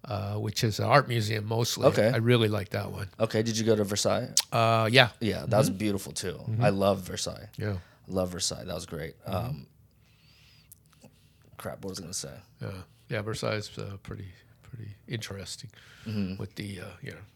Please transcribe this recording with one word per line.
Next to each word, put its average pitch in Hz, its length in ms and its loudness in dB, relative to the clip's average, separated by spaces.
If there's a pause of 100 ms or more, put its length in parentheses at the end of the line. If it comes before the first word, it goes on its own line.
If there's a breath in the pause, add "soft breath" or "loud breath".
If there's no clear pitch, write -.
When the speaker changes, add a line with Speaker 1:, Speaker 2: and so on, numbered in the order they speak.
Speaker 1:
uh, 101 320 -6
which 107 280 -2
is 107 140 0
an 107 80 0
art 127 200 6
museum 110 400 0
mostly. 113 420 0
Speaker 2:
Okay. 113 200 6
Speaker 1:
I 127 80 2
really 117 320 6
like 104 220 -2
that 101 200 -4
one. 98 180 -8 (120)
Speaker 2:
Okay, 110 220 4
did 113 160 0
you 110 60 0
go 110 120 6
to 104 80 2
Versailles? 101 440 0 (240)
Speaker 1:
Uh, 113 380 4
yeah. 123 200 8 (100)
Speaker 2:
Yeah, 92 260 -2
that 113 120 4
was 107 100 6
Speaker 1:
Mm-hmm. 98 100 -2
Speaker 2:
beautiful 98 340 -2
too. 90 260 -6 (100)
Speaker 1:
Mm-hmm. 110 160 0
Speaker 2:
I 104 60 6
love 98 320 2
Versailles. 95 460 -8 (100)
Speaker 1:
Yeah. 104 180 -4 (320 soft breath)
Speaker 2:
Love 92 220 0
Versailles. - 340 -6
That 90 100 -8
was 87 120 -8
great. 78 280 -10 (120)
Speaker 1:
Mm-hmm. 92 100 -6
Speaker 2:
Um, 127 300 -6 (1900 soft breath)
crap, - 260 -10
what 95 60 -8
was 90 80 -10
I 98 40 -12
gonna 85 120 -12
say? 69 200 -8 (260)
Speaker 1:
Yeah, 110 80 -8 (400)
yeah. 107 140 -6
Versailles 110 340 -4
is, 104 220 -6
uh, 101 240 -10
pretty, 101 260 -12 (340)
pretty 107 300 -14 (160)
interesting 107 640 -10 (360 loud breath)
Speaker 2:
Mm-hmm. 101 340 -4
Speaker 1:
with 98 140 -8
the, 101 260 -10
uh, - 40 -12 (180)
you - 80 -10
know 82 80 -14 (180)